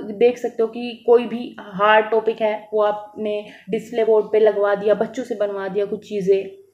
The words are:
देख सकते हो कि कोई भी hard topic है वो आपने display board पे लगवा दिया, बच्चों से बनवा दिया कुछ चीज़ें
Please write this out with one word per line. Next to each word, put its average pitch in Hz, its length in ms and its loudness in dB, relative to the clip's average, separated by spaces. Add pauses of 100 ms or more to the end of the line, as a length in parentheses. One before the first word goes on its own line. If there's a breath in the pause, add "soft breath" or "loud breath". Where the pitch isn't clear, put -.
देख 220 340 2
सकते 233 260 -4
हो 226 60 0
कि 240 360 -12
कोई 240 200 6
भी - 340 -10
hard 214 500 2
topic 220 320 0
है 214 320 -2
वो 214 80 2
आपने 208 640 -4 (240 loud breath)
display 226 360 -2
board 214 200 4
पे 214 140 0
लगवा 202 360 4
दिया, 208 180 2
बच्चों 226 300 -2
से 233 120 -8
बनवा 202 320 -4
दिया 202 180 -2
कुछ 208 240 -8
चीज़ें 196 540 0 (100)